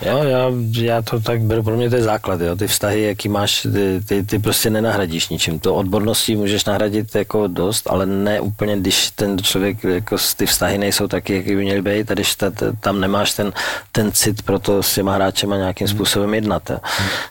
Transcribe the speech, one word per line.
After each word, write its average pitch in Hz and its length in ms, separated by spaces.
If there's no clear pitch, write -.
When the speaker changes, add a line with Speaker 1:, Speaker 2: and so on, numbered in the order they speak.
Speaker 1:
Jo, 131 200
já, 127 280
já 117 200
to 113 180
tak 113 200
beru, 113 220
pro 110 140
mě 120 140
to 123 60
je 120 60
základ, 104 380
jo. 85 160
Ty 101 100
vztahy, 104 360
jaký 104 260
máš, 104 340
ty, 98 360
ty, 101 140
ty 104 160
prostě 107 320
nenahradíš 104 580
ničím. 80 300
To 90 160
odborností 104 640
můžeš 104 280
nahradit 107 500
jako 104 320
dost, 92 440
ale 95 160
ne 101 340
úplně, 104 360
když 95 340
ten 101 280
člověk, 98 460
jako 92 340
s-, - 160
ty 104 120
vztahy 92 320
nejsou 101 300
taky, 98 280
jaký 101 200
by 98 60
měly 98 200
být, 104 280
a 101 40
když 92 220
ta, 98 140
ta, 107 160
tam 101 200
nemáš 101 340
ten, 101 180
ten 107 200
cit 107 300
pro 98 160
to 98 240
s - 120
těma 95 200
hráčema 98 420
nějakým 95 300
Speaker 2:
Hmm. 101 100
Speaker 1:
způsobem 104 380
jednat, 107 360
jo. - 120
Speaker 2:
Hmm. - 260